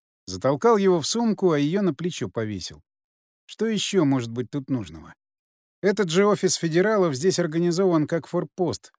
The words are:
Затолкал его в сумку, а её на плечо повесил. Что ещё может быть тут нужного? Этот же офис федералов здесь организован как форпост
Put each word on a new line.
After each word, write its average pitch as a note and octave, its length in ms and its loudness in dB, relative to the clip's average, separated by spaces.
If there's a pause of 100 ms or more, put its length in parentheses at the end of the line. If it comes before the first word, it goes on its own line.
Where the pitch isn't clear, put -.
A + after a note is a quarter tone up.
(260)
Затолкал C#3 500 2
его F#3 240 4
в C3 60 -4
сумку, A3 440 0
а D3 80 2
её D3+ 240 0
на F3 100 0
плечо D#3+ 360 -6
повесил. G2 540 -8 (640)
Что - 200 -4
ещё G3 380 0
может B2+ 260 0
быть A#2 200 -8
тут C#3 200 -6
нужного? E2 440 -8 (680)
Этот G3+ 280 0
же F#3+ 160 4
офис F#3+ 280 2
федералов F3 600 0
здесь F3 240 0
организован E3+ 640 2
как E3 220 -4
форпост E3+ 720 -4